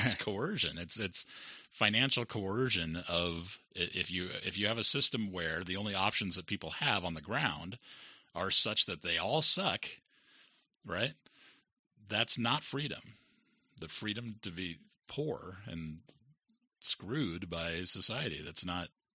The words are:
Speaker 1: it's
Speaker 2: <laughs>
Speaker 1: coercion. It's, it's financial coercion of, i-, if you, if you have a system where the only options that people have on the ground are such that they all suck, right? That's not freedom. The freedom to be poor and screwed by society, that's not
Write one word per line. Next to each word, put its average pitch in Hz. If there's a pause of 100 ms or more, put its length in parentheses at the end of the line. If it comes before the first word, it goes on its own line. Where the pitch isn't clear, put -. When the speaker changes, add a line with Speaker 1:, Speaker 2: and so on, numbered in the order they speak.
Speaker 1:
it's 120
Speaker 2:
<laughs> -
Speaker 1:
coercion. 104
It's, 87
it's 98 (440)
financial 120
coercion 95
of, 85 (180)
i-, - (140)
if 90
you, 90 (160)
if 95
you 101
have 113
a 113
system 120
where 85
the 92
only 101
options 95
that 90
people 92
have 110
on 85
the 80
ground 90 (560)
are 90
such -
that 90
they 85
all 117
suck, 175 (1000)
right? 104 (960)
That's 107
not 123
freedom. 139 (760)
The 82
freedom 107
to 98
be 85 (280)
poor 131
and 82 (800)
screwed 90
by 85
society, 104
that's 85
not 87 (260)